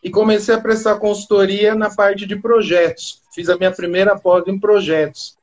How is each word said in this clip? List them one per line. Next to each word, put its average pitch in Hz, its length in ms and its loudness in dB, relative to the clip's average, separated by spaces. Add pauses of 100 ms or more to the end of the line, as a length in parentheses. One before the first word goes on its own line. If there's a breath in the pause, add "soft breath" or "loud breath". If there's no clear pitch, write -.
e 180 60 -8
comecei 214 440 2
a 220 60 -2
prestar 220 360 0
consultoria 208 760 0
na 214 140 -2
parte 202 380 0
de 202 100 -8
projetos. 175 840 0 (120)
Fiz 170 140 -8
a 175 80 4
minha 185 160 0
primeira 185 460 0
pós 180 280 2
em 196 140 -4
projetos. 160 840 0